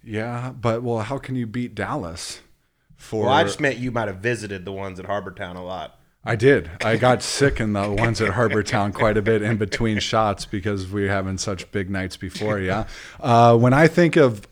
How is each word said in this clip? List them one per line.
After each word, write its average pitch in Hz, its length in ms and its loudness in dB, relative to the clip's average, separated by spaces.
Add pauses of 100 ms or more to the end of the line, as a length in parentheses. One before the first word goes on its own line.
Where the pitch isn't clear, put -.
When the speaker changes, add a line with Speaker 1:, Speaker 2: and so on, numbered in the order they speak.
Speaker 1:
Yeah, 117 480 -6
but, 117 320 -2
well, 117 160 -2
how 120 180 -4
can 131 180 -8
you 120 120 -4
beat 113 280 -8
Dallas? 95 680 -8 (540)
For 110 300 -4
Speaker 2:
Well, 127 80 4
I 156 100 4
just - 160 -4
meant 135 180 0
you 123 140 -4
might 110 160 -2
have 92 100 -8
visited 101 480 -4
the 98 60 -10
ones 95 280 -8
at 87 60 -14
Harbortown 95 500 -6
a 90 60 -12
lot. 90 380 -10 (260)
Speaker 1:
I 110 100 -2
did. 110 340 4 (140)
I 113 140 2
got 123 260 4
Speaker 2:
<laughs> - 0 -
Speaker 1:
sick - 360 0
in 107 140 0
the 101 180 -2
ones 113 300 0
at 101 120 0
Harbortown 107 600 0
quite 107 240 2
a 104 40 2
bit 107 200 2
in 107 160 0
between 107 420 -2
shots 110 460 0
because 98 460 -4
we 101 120 -2
were 98 60 0
having 95 280 -2
such 95 340 -6
big 98 180 -4
nights 92 280 -6
before, 104 420 -4
yeah. 95 260 -2 (340)
Uh, 117 380 6
when 123 160 4
I 160 140 6
think 165 300 4
of 117 340 4